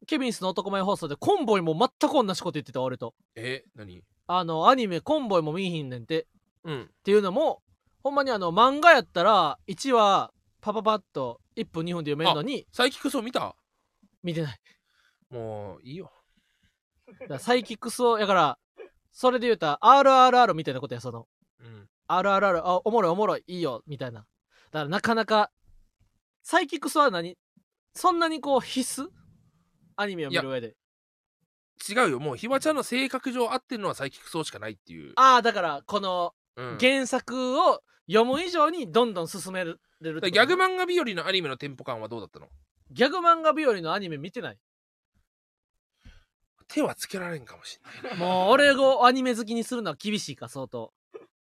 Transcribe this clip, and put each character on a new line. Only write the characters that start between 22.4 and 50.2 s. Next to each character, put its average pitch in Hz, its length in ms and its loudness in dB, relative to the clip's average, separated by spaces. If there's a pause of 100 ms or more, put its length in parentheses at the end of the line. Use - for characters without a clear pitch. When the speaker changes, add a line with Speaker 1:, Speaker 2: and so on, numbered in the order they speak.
Speaker 1:
ル 202 60 4
ア - 20 4
ー 185 40 4
ル、 165 140 0
あ、 180 160 2
お 214 80 0
も 233 100 4
ろ 175 80 4
い、 - 20 4
お 175 40 0
も 208 120 0
ろ 160 100 0
い、 - 100 -10
い 180 120 -10
い - 20 -4
よ、 127 260 -4
み 147 100 -12
た 131 100 -8
い 123 40 -10
な。 107 140 -18 (460)
だ 156 80 -6
か 151 40 -4
ら 143 60 -8
な 196 120 -2
か 226 140 0
な 226 100 -2
か、 214 260 2 (920)
サ 339 180 0
イ 320 60 -2
キ 320 100 -8
ッ - 20 -6
ク 294 100 -6
ス - 80 -4
は 285 140 4
何？ 175 260 -6 (560)
そ - 180 0
ん 339 80 0
な 330 100 2
に 320 120 -6
こ 277 160 2
う 240 40 0
必 - 400 -6
須？ 302 60 -10 (920)
ア 208 100 -4
ニ 196 80 -8
メ 160 100 -6
を 135 40 -6
見 170 80 -2
る 139 120 -4
上 131 120 -4
で。 117 60 -10
Speaker 2:
い - 1300 -20
や、 247 100 2
違 220 40 2
う 160 40 0
よ。 123 80 -4
も 147 140 -6
う 113 40 -12
ひ 214 100 -10
わ 269 120 0
ち - 80 -4
ゃ 311 40 2
ん 311 40 0
の 254 80 -4
性 254 260 -2
格 262 220 -6
上 240 200 -2
合 254 60 -2
っ 247 60 -8
て 247 140 -10
ん 208 40 -8
の 185 80 -2
は 131 60 -4
サ 139 100 -8
イ 139 60 -8
キ - 60 -20
ッ - 60 -20
ク - 60 -20
ス 160 160 -6
し - 60 -14
か 104 80 -14
な 107 100 -10
い - 20 -10
っ 104 60 -14
て - 160 -20
い 78 160 -16
う。 - 80 -20
Speaker 1:
あ 254 220 6
ー、 - 20 -2
だ 226 120 0
か 202 80 -6
ら 147 240 -6
こ 202 140 -4
の、 180 340 -4 (220)
Speaker 2:
う 123 80 -12
ん。 123 160 -10
Speaker 1:
原 262 280 2
作 254 540 -2
を 294 200 4 (260)
読 214 180 4
む 262 160 0
以 359 80 -6
上 320 200 2
に 311 220 -8
ど 233 140 4
ん 226 80 -4
ど 175 100 -6
ん 160 40 -8
進 190 240 -12
め 185 120 -6
る、 165 160 -10 (200)
れ 160 120 -8
る 156 60 -8
っ 160 40 -10
て 190 80 0
こ 170 60 0
と？ 202 40 6
Speaker 2:
だ 240 60 8
か - 20 0
ら - 0 -
ギ 330 60 2
ャ 359 40 2
グ 370 60 4
漫 370 140 2
画 370 80 0
日 349 140 0
和 302 60 0 (180)
の 156 40 -8
ア 190 40 -2
ニ 190 100 0
メ 151 80 -6
の 131 80 -8
テ 147 100 -10
ン 135 80 -12
ポ 135 80 -18
感 120 180 -8
は 110 60 -10
ど 113 100 -10
う - 40 -10
だ 92 60 -14
っ - 20 -18
た 73 100 -20
の？ 73 80 -20 (440)
Speaker 1:
ギ 143 140 0
ャ 294 40 2
グ 349 80 -4
漫 339 240 4
画 311 120 2
日 311 120 -4
和 220 160 2
の 160 120 -4
ア 196 60 -2
ニ 190 100 -10
メ 156 80 -8
見 160 140 -14
て 247 100 -12
な 143 120 -10
い。 101 40 -20 (2000)
Speaker 2:
手 - 140 -6
は 175 140 -2
つ - 120 -14
け 190 120 -10
ら 175 100 -10
れ 165 80 -10
ん 127 80 -18
か - 120 -20
も - 80 -20
し - 120 -18
ん - 300 -18
な 240 80 -10
い。 - 20 -10
Speaker 1:
も 185 300 0
う - 40 6
俺 277 220 6
を 262 320 4
ア 247 60 8
ニ 262 120 0
メ 254 120 0
好 233 80 -6
き 214 100 -8
に 233 120 -2
す 254 100 -6
る 233 60 -4
の 202 100 -6
は 143 60 -8
厳 214 220 -4
し - 120 -10